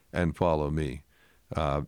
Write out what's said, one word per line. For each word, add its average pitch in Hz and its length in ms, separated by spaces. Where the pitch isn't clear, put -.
and 82 240
follow 78 340
me.'" 73 320
Uh, 76 340